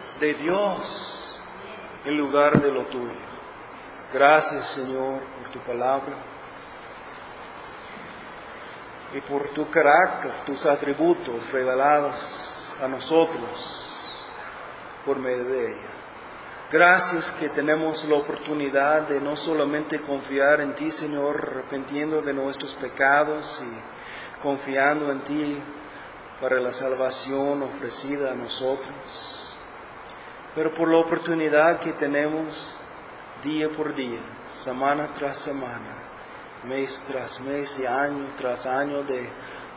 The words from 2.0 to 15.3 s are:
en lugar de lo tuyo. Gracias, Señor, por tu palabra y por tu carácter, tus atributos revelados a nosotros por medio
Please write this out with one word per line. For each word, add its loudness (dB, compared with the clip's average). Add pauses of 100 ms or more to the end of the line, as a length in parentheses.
en 0
lugar 6
de 4
lo 0
tuyo. -6 (1000)
Gracias, 8
Señor, -2
por -12
tu -10
palabra 0 (3000)
y -6
por -2
tu -4
carácter, 8 (140)
tus -2
atributos 2
revelados 2
a 0
nosotros 0 (1120)
por 0
medio -2